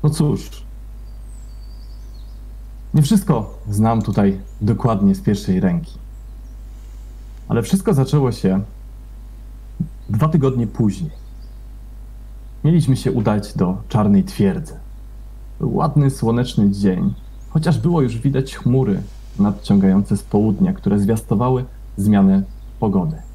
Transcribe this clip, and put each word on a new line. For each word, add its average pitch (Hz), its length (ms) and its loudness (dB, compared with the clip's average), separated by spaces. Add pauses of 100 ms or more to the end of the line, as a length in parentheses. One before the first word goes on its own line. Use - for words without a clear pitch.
No 151 80 4
cóż, - 540 0 (2250)
nie 151 80 8
wszystko 143 560 2 (100)
znam 107 340 4
tutaj 101 380 2 (200)
dokładnie 101 540 4
z - 60 -2
pierwszej 98 400 2
ręki, 87 380 0 (1500)
ale 113 140 2
wszystko 190 320 2
zaczęło 135 380 4
się 95 280 2 (1500)
dwa 107 200 2
tygodnie 131 380 2
później. 101 440 0 (1500)
Mieliśmy 147 320 4
się - 160 -2
udać 107 440 0
do 92 200 2 (120)
Czarnej 98 360 4
Twierdzy. - 500 0 (840)
Był 120 180 -2
ładny, 143 340 4
słoneczny 117 600 2
dzień, 98 440 2 (360)
chociaż 156 280 2
było 160 240 2
już 113 160 0
widać 135 380 0
chmury 120 460 2 (360)
nadciągające 98 760 4
z - 60 -6
południa, 98 500 2
które 101 260 0
zwiastowały 117 680 2 (320)
zmianę 98 460 6 (380)
pogody. 95 360 0 (180)